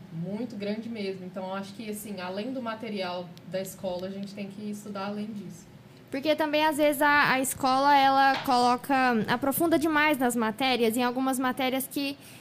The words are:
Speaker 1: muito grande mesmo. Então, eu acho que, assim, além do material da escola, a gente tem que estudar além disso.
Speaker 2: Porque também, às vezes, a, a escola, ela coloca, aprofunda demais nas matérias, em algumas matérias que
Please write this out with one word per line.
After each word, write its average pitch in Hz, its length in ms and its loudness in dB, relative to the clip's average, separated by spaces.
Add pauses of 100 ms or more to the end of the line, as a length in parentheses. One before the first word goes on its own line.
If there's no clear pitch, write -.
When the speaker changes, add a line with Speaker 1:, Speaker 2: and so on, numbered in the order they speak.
(140)
Speaker 1:
muito 202 420 -6
grande 208 320 -6
mesmo. 190 380 -6
Então, 190 220 -8
eu 190 80 -6
acho 196 180 -8
que, 220 160 -10
assim, 208 320 -10
além 202 320 -6
do 262 80 -6
material 202 640 -6 (260)
da 185 80 -4
escola, 185 480 -6
a 196 40 -8
gente 196 240 -10
tem 202 120 -8
que 208 220 -10
estudar 202 380 -8
além 208 180 -6
disso. 190 420 -12 (440)
Speaker 2:
Porque 294 240 0
também, 302 280 0
às 311 140 2
vezes, 294 240 4
a, 294 300 6
a 262 80 2
escola, 269 560 4
ela 269 400 6 (100)
coloca, 247 500 2 (320)
aprofunda 277 520 2
demais 302 400 4
nas 254 160 2
matérias, 233 600 2
em 247 80 2
algumas 254 360 0
matérias 262 520 0
que 277 240 -4 (260)